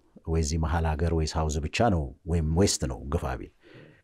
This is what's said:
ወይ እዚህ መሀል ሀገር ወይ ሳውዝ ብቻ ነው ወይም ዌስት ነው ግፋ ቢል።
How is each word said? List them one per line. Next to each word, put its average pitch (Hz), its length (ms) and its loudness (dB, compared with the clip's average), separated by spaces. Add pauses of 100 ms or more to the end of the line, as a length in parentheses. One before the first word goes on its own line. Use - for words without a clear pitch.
(260)
ወይ 82 140 2
እዚህ 78 180 0
መሀል 80 280 0
ሀገር 80 280 0
ወይ 80 120 2
ሳውዝ 78 320 -2
ብቻ 78 320 2
ነው 85 120 2 (240)
ወይም 80 280 0
ዌስት 95 300 4
ነው 64 200 -4
ግፋ 71 200 -2 (100)
ቢል። - 180 -12 (520)